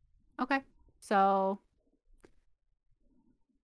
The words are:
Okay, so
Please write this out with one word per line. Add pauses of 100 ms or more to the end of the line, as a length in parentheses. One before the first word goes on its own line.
(400)
Okay, (400)
so (2000)